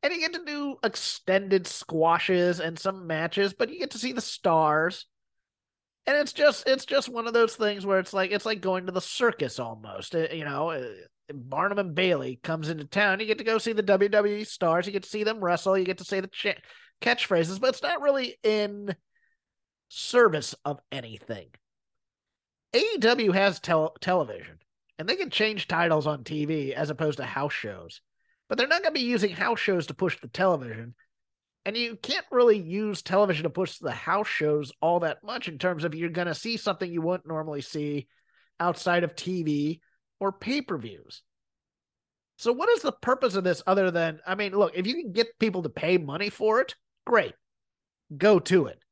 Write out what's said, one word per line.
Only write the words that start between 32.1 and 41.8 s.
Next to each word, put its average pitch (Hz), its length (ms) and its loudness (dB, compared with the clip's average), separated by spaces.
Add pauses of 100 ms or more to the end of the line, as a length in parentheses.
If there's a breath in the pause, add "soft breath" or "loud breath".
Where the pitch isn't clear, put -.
really 240 260 8
use 196 440 -4
television 185 420 2
to 165 60 0
push 185 280 -4
the 151 140 -6
house 180 360 -2
shows 151 440 0 (100)
all 175 200 2
that 160 220 -4
much - 240 -8
in 160 120 -10
terms 175 240 -2
of 165 100 -2
you're 170 160 -4
gonna 170 240 -4
see 226 240 -6
something 180 340 -4
you 170 100 -4
wouldn't 175 260 -2
normally 156 340 -6
see 147 460 -6 (520)
outside 175 440 2
of 170 120 -4
T 180 280 -4
V 151 380 -2 (380)
or 196 120 0
pay-per-views. 196 920 -8 (1120)